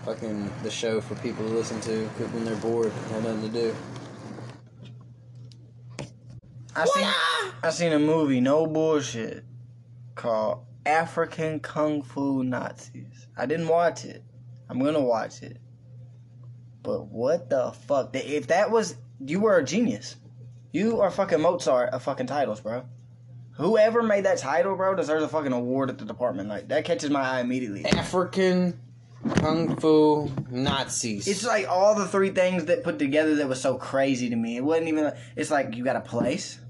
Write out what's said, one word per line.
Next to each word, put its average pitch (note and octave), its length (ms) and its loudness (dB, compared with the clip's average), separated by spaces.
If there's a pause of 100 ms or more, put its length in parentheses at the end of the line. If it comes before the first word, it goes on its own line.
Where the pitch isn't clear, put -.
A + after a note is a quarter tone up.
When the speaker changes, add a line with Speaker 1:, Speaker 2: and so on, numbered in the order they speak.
Speaker 1:
fucking G#2+ 480 -4 (100)
the A2 80 -6
show A2 320 -2
for G#2+ 140 -8
people A2 320 -6
to A2 60 -2
listen A2+ 280 -2
to A2 240 -2 (280)
when A2+ 120 -4
they're A2 120 -2
bored A2+ 340 0
and - 200 -8
have A2 120 -2
nothing A2 280 -4
to A#2 80 -4
do. A2+ 160 0 (3000)
Speaker 2:
I D#4 100 2
seen, C#5 180 4
Speaker 1:
Voila! C5 100 0 (500)
Speaker 2:
I E3 60 2
seen D#3+ 240 0
a D3 60 4
movie, D3+ 420 4
no D3 260 4
bullshit, D3 760 0 (720)
called A2 500 -2 (200)
African D#3+ 760 0
Kung D3+ 420 -2
Fu C3+ 400 -4
Nazis. - 840 -8 (100)
I A#2+ 80 -4
didn't D#3+ 240 -2
watch E3 360 2
it. - 180 -16 (460)
I'm B2 140 -2
gonna D3+ 180 2
watch A2+ 400 0
it. - 160 -14 (1300)
But G#2+ 240 -4
what C3+ 420 0
the B2 220 2
fuck? C3 420 -2
Th-, C3 120 -4
if C3+ 220 -2
that G3 240 4
was, G#3+ 240 2 (240)
you C#3+ 200 -4
were G#3 180 6
a D3+ 60 6
genius. D3+ 540 -2 (540)
You A3 300 2
are F#3+ 80 6
fucking F3+ 320 2
Mozart D#3 500 4
of B2+ 120 -4
fucking C3 240 -2
titles, B2+ 320 0
bro. A#2+ 260 -6 (680)
Whoever A3 500 4
made G3+ 220 2
that F#3 140 4
title, E3+ 360 0
bro, F#3+ 200 2
deserves D#3 280 0
a C#3+ 60 -2
fucking C#3+ 240 0
award B2+ 360 0
at A#2 80 -8
the - 80 -12
department. G#2+ 440 -4
Like, G2+ 180 -8
that D3+ 160 0
catches D#3+ 260 -2
my C#3+ 120 2
eye C3 180 0
immediately. B2 460 -2
Speaker 1:
African F3+ 920 2 (580)
Kung D#3+ 420 2
Fu D3+ 520 6 (220)
Nazis. B2 760 -2
Speaker 2:
It's G3+ 180 -2
like G#3+ 240 0
all G3 260 6
the G3+ 100 0
three G3 260 2
things F#3 340 2
that E3+ 180 2
put D#3+ 160 -2
together D3+ 360 4
that D3 120 0
was B2+ 140 -2
so B2+ 160 2
crazy C3+ 520 0
to A#2+ 60 -2
me. A#2 220 -2
It B2+ 60 -4
wasn't E3 260 2
even, D#3 240 0 (240)
it's D3+ 120 -4
like C3 260 0
you B2 100 -6
got C3 100 2
a A2 60 -2
place A#2+ 580 -4 (100)